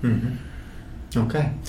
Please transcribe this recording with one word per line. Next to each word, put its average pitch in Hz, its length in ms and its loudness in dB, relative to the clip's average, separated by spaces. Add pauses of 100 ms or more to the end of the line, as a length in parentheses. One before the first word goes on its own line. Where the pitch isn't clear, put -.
Mhm. 120 360 2 (800)
Okei. 131 240 4 (260)